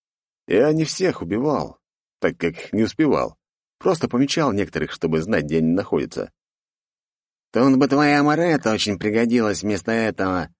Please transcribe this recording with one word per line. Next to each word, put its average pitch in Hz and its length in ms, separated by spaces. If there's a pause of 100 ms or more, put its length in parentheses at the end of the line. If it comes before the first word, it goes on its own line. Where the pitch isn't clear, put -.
(480)
Я 131 260
не 156 120
всех 175 360
убивал, 110 580 (400)
так 85 180
как - 360
не 107 100
успевал. 95 540 (400)
Просто 160 320
помечал 139 440
некоторых, 82 380
чтобы 80 300
знать, 87 240
где 80 140
они 80 140
находятся. 80 580 (1200)
«Тут 131 260
бы 139 100
твоя 147 360
Моретта 151 500
очень 101 240
пригодилась 110 640
вместо 104 300
этого», — 95 580 (100)